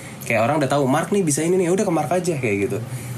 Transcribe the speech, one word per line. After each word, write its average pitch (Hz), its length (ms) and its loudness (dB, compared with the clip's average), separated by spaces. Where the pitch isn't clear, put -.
Kayak 113 240 2
orang 151 80 2
udah 139 160 0
tahu, 143 160 2
"Mark 151 240 0
nih 202 80 4
bisa 156 240 0
ini 185 160 2
nih, 170 80 2
udah 196 160 2
ke 185 80 0
Mark 151 160 0
aja," 175 320 0
kayak 107 240 0
gitu. 98 140 -2